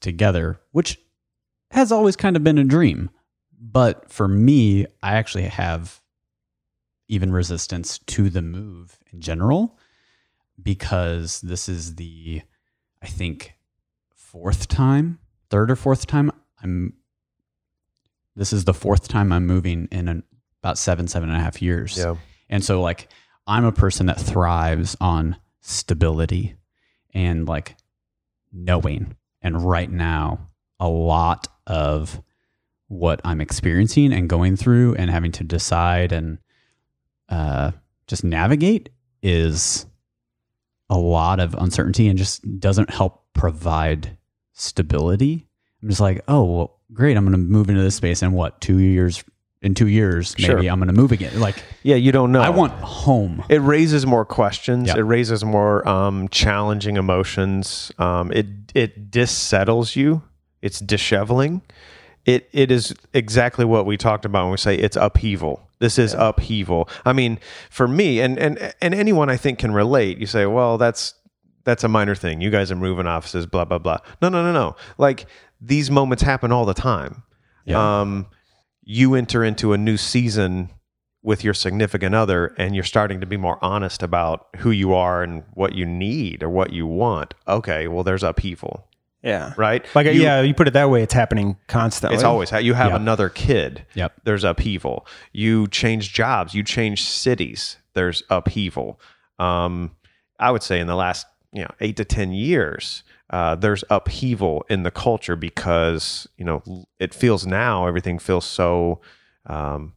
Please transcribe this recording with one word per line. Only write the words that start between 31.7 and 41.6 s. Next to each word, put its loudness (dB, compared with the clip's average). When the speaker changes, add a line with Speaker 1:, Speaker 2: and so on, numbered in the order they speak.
Speaker 1:
what -2
I'm -2
experiencing 2
and 0
going 2
through 4
and -2
having 0
to -8
decide 0
and, -4
uh, -2
just -6
navigate 0
is 0
a 2
lot 2
of -2
uncertainty 2